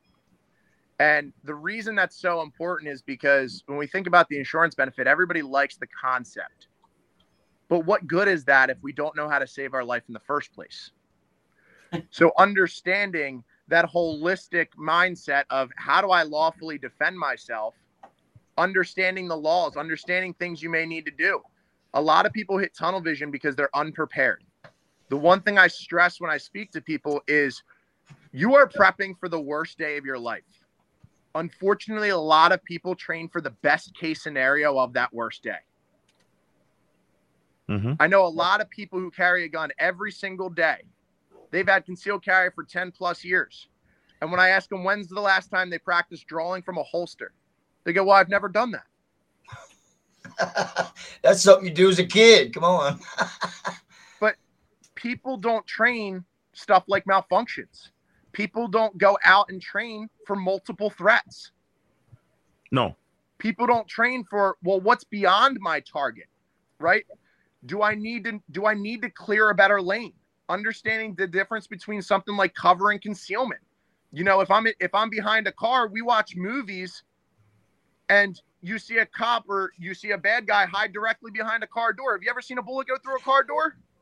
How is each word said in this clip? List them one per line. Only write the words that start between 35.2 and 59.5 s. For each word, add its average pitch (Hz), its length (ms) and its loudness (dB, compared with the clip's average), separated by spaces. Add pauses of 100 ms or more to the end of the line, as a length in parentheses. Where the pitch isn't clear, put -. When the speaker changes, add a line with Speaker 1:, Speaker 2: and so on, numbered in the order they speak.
Speaker 1:
day. 98 160 -10 (2000)
Speaker 2:
Mm-hmm. 107 320 -2
Speaker 1:
I 156 60 4
know 190 180 4
a 175 40 0
lot 175 320 0
of 208 100 -8
people 190 300 -12
who 180 100 -10
carry 180 340 0
a 160 40 -8
gun 156 220 -8 (100)
every 185 320 -4
single 185 380 -10
day. 160 320 -2 (720)
They've 180 160 -2
had 190 160 2
concealed 185 400 -8
carry 185 260 2
for 170 120 -10
ten 180 300 -10
plus 175 320 -6
years. 180 420 -2 (560)
And 165 80 -6
when 180 80 0
I 185 120 6
ask 190 180 0
them, 190 160 -8
"When's 196 240 -2
the 190 120 -8
last 190 300 2
time 185 200 -2
they 165 80 -6
practiced 175 500 -4
drawing 170 340 -6
from 175 160 -8
a 143 60 -2
holster?" 170 480 -8 (520)
They 170 80 0
go, 190 120 2
"Well, 196 120 6
I've 185 120 6
never 202 200 0
done 214 240 -2
that." 131 140 -14 (1500)
Speaker 3:
<laughs> - 840 -6
That's 185 200 6
something 190 240 8
you 165 80 -6
do 190 140 6
as 180 100 4
a 180 80 2
kid. 196 480 8
Come 160 100 -2
on. 160 400 2
<laughs> - 60 -16 (1120)
Speaker 1:
But 208 160 2 (580)
people 247 440 -8
don't 220 280 -2
train 214 560 -2 (300)
stuff - 360 4
like 196 180 0
malfunctions. 190 800 -2 (440)
People 214 360 -6
don't 208 300 0
go 202 260 6
out 190 240 6
and 185 140 -12